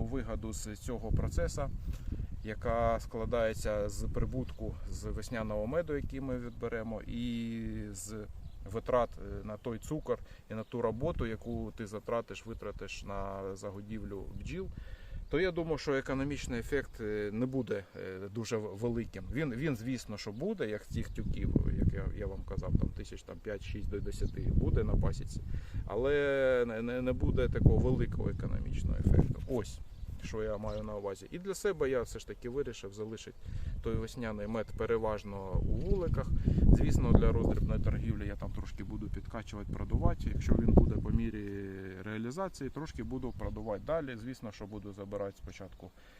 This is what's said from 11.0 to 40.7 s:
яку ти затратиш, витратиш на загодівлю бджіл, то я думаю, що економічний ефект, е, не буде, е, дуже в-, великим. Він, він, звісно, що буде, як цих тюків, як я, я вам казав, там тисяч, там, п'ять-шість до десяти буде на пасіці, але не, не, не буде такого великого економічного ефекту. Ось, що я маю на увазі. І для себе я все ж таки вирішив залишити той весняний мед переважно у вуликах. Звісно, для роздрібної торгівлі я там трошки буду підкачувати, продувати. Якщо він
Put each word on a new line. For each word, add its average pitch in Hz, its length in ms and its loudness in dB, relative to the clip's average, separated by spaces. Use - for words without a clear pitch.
яку 113 500 -6
ти 110 100 -8
затратиш, 107 600 -6
витратиш 104 580 -10
на 98 360 -6
загодівлю 101 800 -8
бджіл, 175 340 -6
то 147 80 2
я 185 100 2
думаю, 165 280 -2
що 143 160 0
економічний 135 640 -2
ефект, - 400 -4
е, 104 320 -2
не 117 140 0
буде, 107 380 -2
е, 95 380 -8
дуже 113 220 -2
в-, 104 200 -4
великим. 113 560 -2
Він, 135 220 -2
він, 135 220 -2
звісно, 110 400 -6
що 104 160 -8
буде, 160 360 -4
як 104 180 -6
цих 113 220 -4
тюків, - 460 -2
як - 140 4
я, 95 140 -4
я 101 80 -4
вам 95 180 -6
казав, 92 360 -4
там - 80 2
тисяч, 98 340 -10
там, 95 160 -12
п'ять-шість 101 500 -6
до 101 120 -2
десяти - 400 -2
буде - 300 4
на 123 100 2
пасіці, - 460 0
але 135 800 4
не, 113 160 -2
не, 123 200 -2
не 127 100 2
буде 123 360 4
такого 120 280 10
великого 120 540 2
економічного - 680 -2
ефекту. - 500 6
Ось, 120 300 -2
що 110 200 -4
я 107 160 -2
маю 107 240 -4
на 107 140 -6
увазі. 98 340 -6
І - 80 -10
для 185 160 -6
себе 151 360 0
я 127 120 2
все 110 160 -6
ж - 80 -12
таки 110 220 -8
вирішив 120 440 -4
залишити 107 440 -8
той 113 120 0
весняний 110 520 -4
мед 110 200 -2
переважно 104 840 0
у - 160 6
вуликах. - 540 4
Звісно, - 400 8
для 113 200 10
роздрібної 107 480 4
торгівлі 104 460 2
я 101 100 -4
там 101 160 -4
трошки 104 320 -6
буду 104 240 -6
підкачувати, 104 640 -8
продувати. - 640 4
Якщо - 200 6
він - 180 8